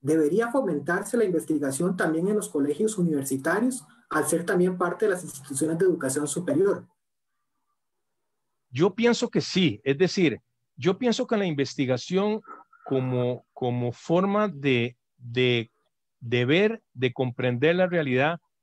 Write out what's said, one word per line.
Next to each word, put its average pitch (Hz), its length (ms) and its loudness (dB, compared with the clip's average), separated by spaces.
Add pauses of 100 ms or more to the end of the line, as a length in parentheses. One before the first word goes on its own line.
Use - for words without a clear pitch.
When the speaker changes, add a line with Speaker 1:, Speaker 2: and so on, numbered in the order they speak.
Speaker 1:
¿Debería 160 500 2
fomentarse 190 640 -2
la 226 80 4
investigación 160 720 -2
también 170 320 0
en 214 80 0
los 202 140 -2
colegios 151 480 0
universitarios, 165 880 0 (240)
al 147 160 0
ser 170 200 0
también 180 320 2
parte 180 280 -2
de 202 60 2
las 175 120 -4
instituciones 156 560 -4
de 190 60 4
educación 147 420 0
superior? 175 600 0 (1800)
Speaker 2:
Yo 165 240 2
pienso 233 360 2
que 165 120 0
sí. 143 420 0
Es 139 140 0
decir, 165 440 2 (340)
yo 175 220 -2
pienso 247 300 0
que 226 100 0
la 202 80 0
investigación 156 960 -2 (440)
como, 127 680 -2
como 123 400 -2
forma 196 560 0
de, 135 480 0 (200)
de, 120 540 0 (480)
de 123 260 0
ver, 202 380 2 (100)
de 123 200 -2
comprender 127 600 0
la 185 120 2
realidad, 156 540 0 (220)